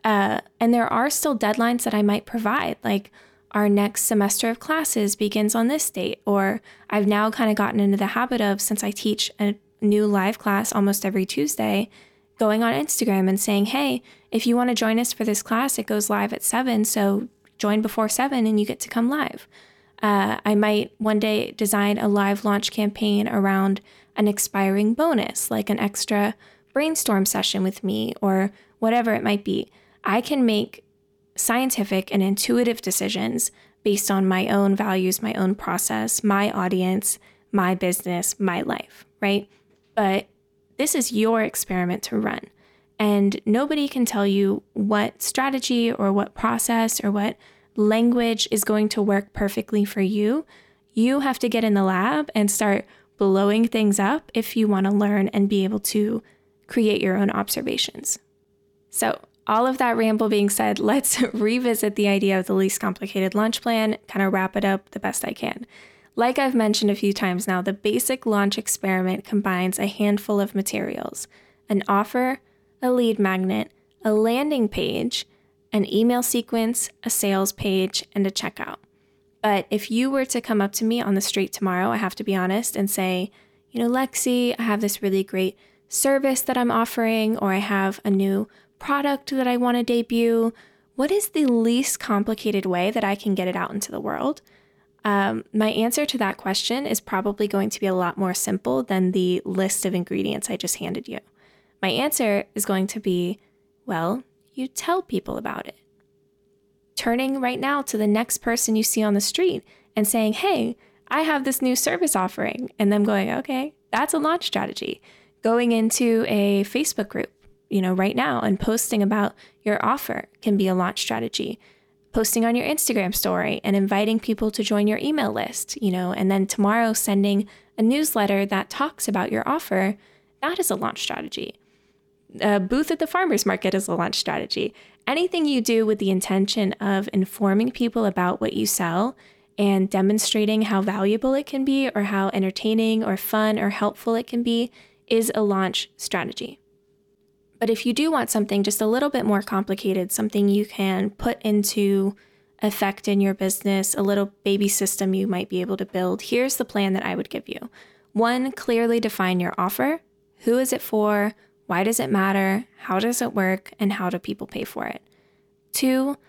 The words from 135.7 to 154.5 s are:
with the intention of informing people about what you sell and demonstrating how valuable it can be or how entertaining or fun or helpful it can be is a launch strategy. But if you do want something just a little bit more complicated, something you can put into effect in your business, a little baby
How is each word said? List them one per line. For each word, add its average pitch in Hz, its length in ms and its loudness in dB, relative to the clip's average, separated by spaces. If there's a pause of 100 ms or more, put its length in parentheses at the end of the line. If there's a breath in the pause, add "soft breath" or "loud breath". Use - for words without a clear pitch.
with 214 140 0
the 190 120 0
intention 190 640 0
of 202 380 -2
informing 202 600 0
people 233 340 0
about 185 340 0
what - 140 -2
you 214 120 0
sell 190 520 -2 (400 soft breath)
and 196 320 2
demonstrating 214 760 2
how 208 180 0
valuable 208 520 0
it 285 120 -2
can 269 200 -4
be 269 280 2
or 202 100 0
how 196 300 0
entertaining 220 680 0
or 196 140 -2
fun 214 420 0
or 202 100 0
helpful 208 460 -2
it 233 120 -4
can 240 160 -4
be 233 280 0 (360 soft breath)
is 226 280 2
a 220 60 0
launch 190 560 0
strategy. - 640 -8 (1000)
But 226 80 0
if 226 160 0
you 240 80 2
do 302 160 2
want 269 220 0
something 202 320 0
just 202 180 0
a 214 60 2
little 262 240 2
bit 247 120 -2
more 202 200 2
complicated, 190 680 -2
something 208 380 0
you 208 160 2
can 196 460 -2
put - 320 -4
into 202 720 0 (480 soft breath)
effect 202 440 -2
in 202 140 2
your 196 140 2
business, 190 580 -2
a 202 80 -2
little 202 320 0 (100)
baby 202 240 2